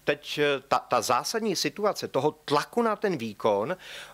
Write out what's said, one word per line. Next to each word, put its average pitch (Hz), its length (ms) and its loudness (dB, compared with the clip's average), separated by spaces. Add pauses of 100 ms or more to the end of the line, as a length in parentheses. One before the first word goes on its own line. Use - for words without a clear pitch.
teď, - 340 -4
eh, 143 300 2
ta, 127 100 4
ta 123 220 0
zásadní 170 560 0
situace 165 520 -2
toho 143 220 2
tlaku - 520 0
na 220 140 0
ten 196 200 -2
výkon 113 600 0 (380)